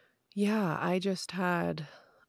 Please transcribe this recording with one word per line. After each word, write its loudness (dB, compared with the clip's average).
Yeah, 2
I 2
just -2
had 0